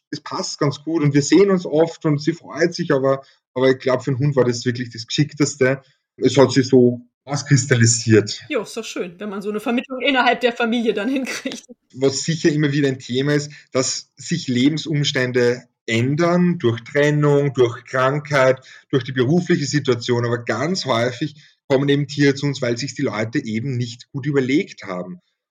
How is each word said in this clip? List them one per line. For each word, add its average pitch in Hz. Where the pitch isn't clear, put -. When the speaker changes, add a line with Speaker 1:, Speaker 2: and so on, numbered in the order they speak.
Speaker 1:
das 156
passt -
ganz 143
gut 156
und 143
wir 143
sehen 190
uns 180
oft 160
und 147
sie 165
freut 165
sich, 165
aber, 135
aber 131
ich 131
glaub, 127
für 147
einen 120
Hund 143
war 123
das 120
wirklich 120
das 113
Geschickteste. 139
Es -
hat 131
sich 131
so 123
auskristallisiert. 113
Speaker 2:
Ja, 269
ist -
doch 220
schön, 180
wenn 208
man 196
so 196
eine 208
Vermittlung 254
innerhalb 247
der 240
Familie 233
dann 208
hinkriegt. 262
Speaker 1:
Was 131
sicher 165
immer 151
wieder 143
ein 131
Thema 135
ist, 147
dass -
sich -
Lebensumstände 127
ändern 170
durch 117
Trennung, 147
durch 120
Krankheit, 135
durch 131
die -
berufliche 143
Situation. 120
Aber 120
ganz 139
häufig 123
kommen 139
eben 143
Tiere 143
zu 139
uns, 139
weil 117
sich 131
die 147
Leute 110
eben 113
nicht 120
gut 135
überlegt 139
haben. 90